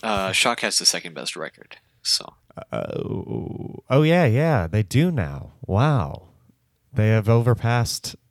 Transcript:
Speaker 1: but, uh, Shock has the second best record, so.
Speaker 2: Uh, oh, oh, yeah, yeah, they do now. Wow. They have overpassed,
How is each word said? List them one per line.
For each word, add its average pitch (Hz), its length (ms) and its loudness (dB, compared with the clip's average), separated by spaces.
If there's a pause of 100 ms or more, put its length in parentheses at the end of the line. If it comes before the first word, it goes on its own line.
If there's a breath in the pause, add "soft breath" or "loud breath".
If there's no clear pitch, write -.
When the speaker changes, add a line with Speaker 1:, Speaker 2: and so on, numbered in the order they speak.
Speaker 1:
but, 113 80 -6
uh, 98 240 0
Shock 120 280 2
has 107 180 0
the 87 80 0
second 87 280 -2
best 67 220 -8
record, - 400 -12 (260)
so. - 220 -2 (480)
Speaker 2:
Uh, - 40 -6 (200)
oh, - 920 -8
oh, 139 120 4
yeah, 165 220 4
yeah, 127 420 2
they 104 160 0
do 156 280 2
now. 73 420 -6 (140)
Wow. 107 600 0 (640)
They 107 200 2
have 110 180 4
overpassed, 117 880 2 (140)